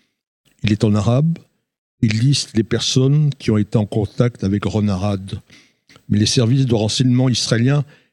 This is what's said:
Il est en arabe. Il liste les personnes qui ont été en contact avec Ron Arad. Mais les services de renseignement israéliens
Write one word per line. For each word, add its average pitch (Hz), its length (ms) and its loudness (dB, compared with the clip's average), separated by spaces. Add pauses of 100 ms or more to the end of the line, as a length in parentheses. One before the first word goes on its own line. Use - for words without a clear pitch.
(640)
Il 104 80 0
est 107 120 0
en 104 120 2
arabe. 127 440 0 (600)
Il 110 180 0
liste 131 380 0
les 110 60 2
personnes 139 720 0
qui - 160 -4
ont 107 60 2
été 104 200 -2
en 104 80 2
contact - 580 -2
avec 101 220 -2
Ron 104 220 -2
Arad. 98 520 -4 (720)
Mais 101 80 2
les 104 80 2
services 131 400 2
de 123 80 0
renseignement 123 560 0
israéliens 123 560 0 (280)